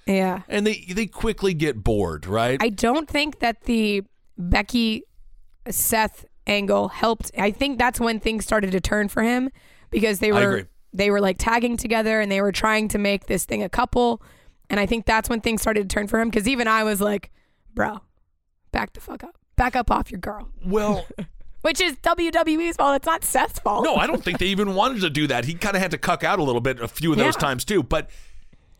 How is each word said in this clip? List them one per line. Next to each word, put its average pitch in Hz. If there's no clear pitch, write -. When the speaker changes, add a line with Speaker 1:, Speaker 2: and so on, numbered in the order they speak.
Speaker 1:
Yeah. 185
Speaker 2:
And 208
they, 214
they 202
quickly 196
get 147
bored, 85
right? 113
Speaker 1:
I 240
don't 233
think 294
that 233
the 214
Becky 214
Seth -
angle 202
helped. 220
I 208
think 269
that's 247
when 233
things 220
started 208
to 185
turn 208
for -
him 247
because 214
they 214
Speaker 2:
I -
Speaker 1:
were, 202
Speaker 2:
agree. 95
Speaker 1:
they 202
were, 202
like, 190
tagging 233
together 220
and 202
they 196
were 202
trying 214
to 208
make 202
this 190
thing 214
a -
couple. 240
And 196
I 202
think 226
that's 220
when 226
things 220
started 214
to -
turn 208
for 220
him, 226
'cause 202
even 240
I 220
was 208
like, 202
"Bro, 214
back 226
the -
fuck -
up. -
Back 247
up 240
off -
your 180
girl." 208
Speaker 2:
Well 208
Speaker 1:
<laughs> -
Which 320
is 339
W 339
W 320
E's 339
fault. 277
It's 269
not 330
Seth's -
fault. 208
Speaker 2:
No, 302
I 165
don't 330
think -
they 180
even 196
wanted 220
to 170
do 147
that. 123
He 165
kinda 196
had 185
to 147
cuck 170
out 185
a 151
little 123
bit 127
a 117
few 156
of 180
those 247
Speaker 1:
Yeah. -
Speaker 2:
times 131
too. 190
But -